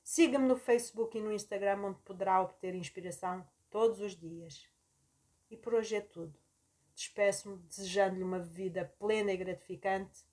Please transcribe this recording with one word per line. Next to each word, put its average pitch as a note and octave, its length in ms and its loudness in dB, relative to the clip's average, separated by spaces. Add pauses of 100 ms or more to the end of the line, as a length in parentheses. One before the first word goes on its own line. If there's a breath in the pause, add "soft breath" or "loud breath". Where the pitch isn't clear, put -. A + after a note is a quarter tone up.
Siga-me C4+ 460 4
no B3+ 80 6
Facebook A#3 600 0
e G#3+ 60 -4
no G#3+ 100 -4
Instagram, G3+ 520 -2
onde G3 160 -6
poderá F#3+ 420 2
obter F#3 320 -4
inspiração F3+ 760 -8 (220)
todos A3 300 2
os G3 160 -6
dias. E3 520 -14 (840)
E A3+ 60 -14
por A#3 180 -2
hoje A3 200 2
é G3+ 60 0
tudo. E3 380 -12 (560)
Despeço-me G3+ 640 0
desejando-lhe F#3 680 0
uma F#3 160 -2
vida F3 580 -6
plena G#3 340 2
e F#3 60 0
gratificante F#3 960 -4